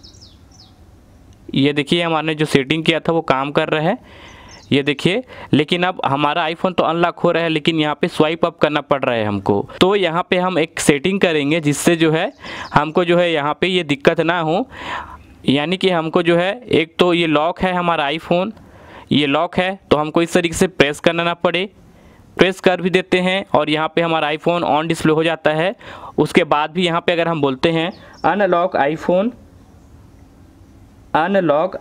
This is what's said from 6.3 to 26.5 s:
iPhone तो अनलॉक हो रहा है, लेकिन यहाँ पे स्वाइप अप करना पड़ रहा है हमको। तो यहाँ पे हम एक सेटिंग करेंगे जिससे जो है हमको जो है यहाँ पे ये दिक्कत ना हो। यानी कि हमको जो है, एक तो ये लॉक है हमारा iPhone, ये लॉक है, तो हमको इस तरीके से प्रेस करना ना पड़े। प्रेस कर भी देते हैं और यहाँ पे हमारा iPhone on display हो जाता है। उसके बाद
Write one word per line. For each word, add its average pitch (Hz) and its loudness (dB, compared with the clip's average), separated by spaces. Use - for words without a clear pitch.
iPhone 175 -4
तो 170 2
अनलॉक 170 0
हो 175 2
रहा 165 0
है, 170 0
लेकिन 160 0
यहाँ 151 0
पे 139 0
स्वाइप 160 0
अप 165 -4
करना 151 0
पड़ 139 -2
रहा 127 0
है 110 0
हमको। 101 -2
तो 185 4
यहाँ 175 0
पे 190 0
हम 180 0
एक 165 -4
सेटिंग 165 0
करेंगे 156 2
जिससे 147 2
जो 160 4
है 180 0
हमको 156 2
जो 170 4
है 175 2
यहाँ 147 -2
पे 170 0
ये 180 0
दिक्कत 147 0
ना 170 0
हो। 170 0
यानी 147 0
कि 185 0
हमको 165 0
जो 170 4
है, 196 -2
एक 165 -2
तो 180 4
ये 170 2
लॉक 156 0
है 185 0
हमारा 170 0
iPhone, 175 -2
ये 143 2
लॉक 156 -2
है, 190 -2
तो 143 6
हमको 151 0
इस 170 -2
तरीके 170 0
से 185 2
प्रेस 143 0
करना 170 0
ना 170 -2
पड़े। 175 -2
प्रेस 185 4
कर 180 2
भी 185 -2
देते 185 0
हैं 185 0
और 147 2
यहाँ 156 0
पे 165 2
हमारा 160 0
iPhone 170 -2
on 156 0
display 160 0
हो 160 2
जाता 160 -2
है। 170 -2
उसके 156 0
बाद 151 -2